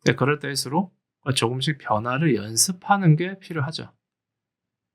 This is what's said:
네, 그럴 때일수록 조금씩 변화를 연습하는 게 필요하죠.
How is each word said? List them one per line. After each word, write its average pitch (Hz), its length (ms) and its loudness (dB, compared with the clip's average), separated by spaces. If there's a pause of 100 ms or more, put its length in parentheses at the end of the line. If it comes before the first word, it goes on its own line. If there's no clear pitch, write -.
네, 135 100 4
그럴 143 240 0
때일수록 139 580 -4 (380)
조금씩 131 440 -2
변화를 123 580 0
연습하는 160 800 2
게 185 240 -4
필요하죠. 147 520 -8 (1040)